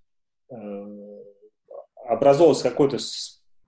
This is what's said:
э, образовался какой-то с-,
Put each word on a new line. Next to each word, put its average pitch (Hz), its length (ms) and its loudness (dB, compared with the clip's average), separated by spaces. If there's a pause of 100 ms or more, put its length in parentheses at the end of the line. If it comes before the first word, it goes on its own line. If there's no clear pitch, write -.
(500)
э, 104 720 -16 (840)
образовался 135 640 4
какой-то 139 280 0
с-, - 440 -12 (260)